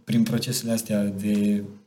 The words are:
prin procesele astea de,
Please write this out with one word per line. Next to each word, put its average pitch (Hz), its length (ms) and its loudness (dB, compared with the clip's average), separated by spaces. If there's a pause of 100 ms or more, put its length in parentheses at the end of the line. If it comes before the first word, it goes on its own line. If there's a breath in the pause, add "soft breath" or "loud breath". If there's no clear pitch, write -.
prin 113 200 2
procesele 117 480 -2
astea 107 320 0
de, 101 600 0 (240)